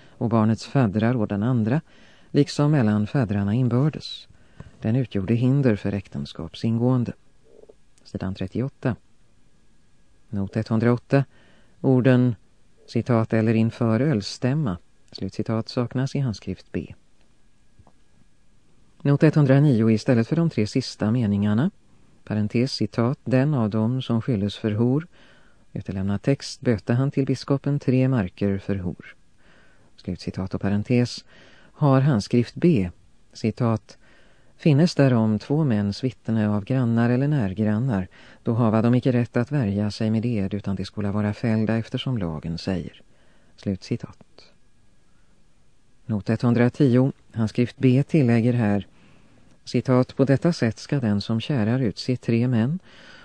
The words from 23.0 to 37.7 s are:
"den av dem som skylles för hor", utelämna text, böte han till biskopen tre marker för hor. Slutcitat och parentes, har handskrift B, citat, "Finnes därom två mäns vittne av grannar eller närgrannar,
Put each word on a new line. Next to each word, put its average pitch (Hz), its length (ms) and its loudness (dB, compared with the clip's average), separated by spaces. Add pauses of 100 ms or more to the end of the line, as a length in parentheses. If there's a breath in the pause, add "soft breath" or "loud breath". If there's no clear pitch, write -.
"den 131 300 2
av 113 160 0
dem 113 320 -2
som 117 200 -2
skylles 101 340 -2
för 110 160 -2
hor", 123 360 0 (640 soft breath)
utelämna 98 440 -4
text, - 440 -4
böte 117 320 -2
han 135 180 0
till 135 140 -2
biskopen 139 540 -2
tre 127 280 2
marker 101 500 -2
för 98 180 -4
hor. - 400 -8 (800 soft breath)
Slutcitat - 580 -8
och - 80 -6
parentes, 104 640 -2 (460 soft breath)
har 135 300 4
handskrift 120 540 0
B, 123 340 2 (440)
citat, 113 640 -4 (600 soft breath)
"Finnes 160 380 4
därom 113 440 2
två 151 240 -2
mäns 104 400 -2
vittne 113 460 -2
av 104 140 -2
grannar 117 460 2
eller 127 180 0
närgrannar, 107 800 0 (360 loud breath)